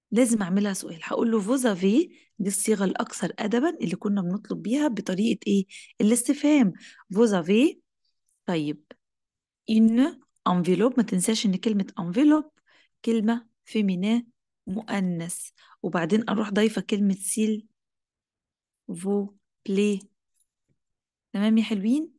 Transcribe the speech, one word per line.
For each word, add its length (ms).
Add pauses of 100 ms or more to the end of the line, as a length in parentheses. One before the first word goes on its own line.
(120)
لازم 300
أعملها 320
سؤال. 300
هقول 280
له 100
فوزافي، 680 (300)
دي 100
الصيغة 360
الأكثر 540
أدبًا 300
اللي 260
كنا 260
بنطلب 400
بيها 260
بطريقة 600
إيه؟ 180 (360)
الاستفهام. 720 (420)
فوزافي، 640 (680)
طيب، 380 (840)
إن 500 (280)
أنفيلوب، 500
ما 60
تنساش 420
إن 100
كلمة 440
أنفيلوب 520 (540)
كلمة 500 (100)
فيمينان 580 (420)
مؤنث، 840 (340)
وبعدين 460
أروح 200
ضايفة 320
كلمة 320
سيل 540 (1300)
فو 320 (320)
بلي. 340 (1300)
تمام 240
يا 60
حلوين؟ 560